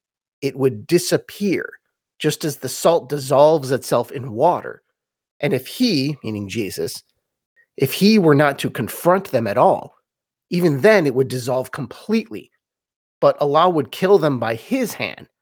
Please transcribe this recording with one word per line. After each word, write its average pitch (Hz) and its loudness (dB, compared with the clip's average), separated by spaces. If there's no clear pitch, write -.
it 135 -6
would 127 -2
disappear, - -2
just 151 -2
as 151 -4
the 131 -8
salt 165 0
dissolves 139 2
itself 123 -2
in 120 -10
water. 117 -2
And - -2
if 131 -4
he," 151 -2
meaning 104 -8
Jesus, 92 -6
"if - -2
he 214 4
were 156 6
not 143 2
to 127 -6
confront 175 -2
them 117 -2
at 101 -4
all, 147 2
even 170 0
then 202 6
it 135 0
would 127 0
dissolve 127 -4
completely. 208 -6
But 143 4
Allah 151 4
would 151 -2
kill 190 4
them 147 0
by 113 -4
his 240 -4
hand - -10